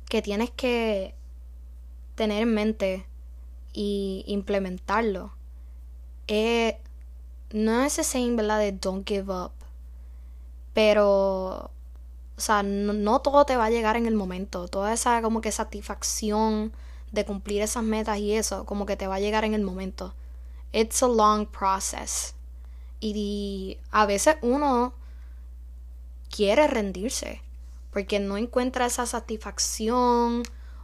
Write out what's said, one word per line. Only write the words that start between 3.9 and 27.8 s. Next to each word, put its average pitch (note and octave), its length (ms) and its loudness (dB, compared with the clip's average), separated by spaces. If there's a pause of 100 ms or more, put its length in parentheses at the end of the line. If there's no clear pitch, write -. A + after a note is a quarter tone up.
implementarlo G3 1080 0 (920)
es, A3+ 480 2 (760)
no A3 320 4
es D4 160 2
ese D4+ 120 0
saying, A#3+ 260 2
¿verdad? G#3+ 220 4
De G#3 120 4
"don't F#3+ 340 -2
give G3 280 -2
up", F3+ 180 -4 (1200)
pero, G3 960 4 (640)
o - 40 -10
sea, G#3 220 4
no, G3+ 300 0
no G#3+ 260 4
todo C#4+ 260 8
te C4 120 4
va A3+ 80 4
a A3 40 4
llegar A3+ 280 4
en A#3 80 2
el A3+ 100 4
momento. F#3 540 -2
Toda G3+ 240 0
esa A#3 280 4
como A3 200 2
que A3 100 0
satisfacción A3 1200 0 (400)
de G#3 140 0
cumplir G3+ 360 -2
esas G#3+ 220 0
metas A3 360 0
y G#3 140 0
eso, G#3 320 0
como G3+ 200 -4
que G3 100 -2
te G3 120 -4
va F#3+ 80 -2
a G3 40 0
llegar G#3+ 240 2
en G#3+ 100 2
el G#3+ 100 2
momento. F#3+ 500 -6 (600)
It's A3+ 280 2
a C4 60 6
long G#3+ 400 6
process. - 880 -2 (640)
Y, G#3+ 160 -2
y G3+ 640 -4 (120)
a G#3+ 140 6
veces G3+ 360 6
uno B3+ 520 4 (1400)
quiere A3 380 6
rendirse G#3 720 -2 (500)